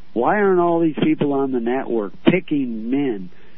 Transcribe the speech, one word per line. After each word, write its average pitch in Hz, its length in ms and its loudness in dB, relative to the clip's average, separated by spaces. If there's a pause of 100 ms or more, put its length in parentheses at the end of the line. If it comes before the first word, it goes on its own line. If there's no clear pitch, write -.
(120)
Why 147 260 2
aren't 190 220 4
all 170 200 4
these 160 240 2
people 156 300 2
on 139 180 0
the 123 80 0
network 117 540 -2 (120)
picking 127 640 0
men 123 400 -2 (280)